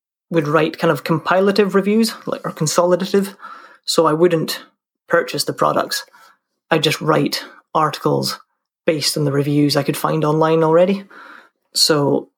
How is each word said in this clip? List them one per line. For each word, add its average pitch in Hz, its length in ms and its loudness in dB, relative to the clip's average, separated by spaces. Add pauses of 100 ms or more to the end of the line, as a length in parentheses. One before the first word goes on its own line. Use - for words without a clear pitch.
(300)
would 165 160 0
write 160 320 0
kind 170 120 0
of 147 140 -2
compilative 190 680 2
reviews, 208 400 2 (120)
like, - 200 -8
or 156 60 -6
consolidative. 180 840 0 (480)
So 165 220 2
I 151 60 2
wouldn't 165 520 0 (440)
purchase 165 360 -2
the 147 80 -6
products. - 520 -2 (640)
I'd 160 120 0
just 147 180 -2
write 151 440 -2 (300)
articles 147 640 -2 (480)
based 156 300 -2
on 156 80 -2
the 143 80 -2
reviews 147 440 2
I 143 60 2
could 147 140 -4
find 156 280 -2
online 156 380 2
already. 180 420 2 (680)
So 143 640 0